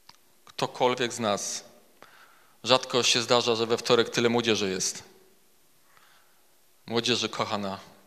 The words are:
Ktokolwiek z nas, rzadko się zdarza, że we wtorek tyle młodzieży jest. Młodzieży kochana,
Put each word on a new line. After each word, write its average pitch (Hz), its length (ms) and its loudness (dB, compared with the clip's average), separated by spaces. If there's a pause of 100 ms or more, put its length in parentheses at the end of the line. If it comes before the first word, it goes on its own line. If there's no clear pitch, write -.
(440)
Ktokolwiek 123 680 -2
z - 80 -8
nas, 101 440 -2 (1000)
rzadko 120 380 2
się 120 200 2
zdarza, 117 320 2
że 113 120 -2
we 113 120 0
wtorek 117 320 2
tyle 120 180 2
młodzieży 113 420 0
jest. - 320 -6 (1800)
Młodzieży 113 420 -2
kochana, 101 520 -6 (260)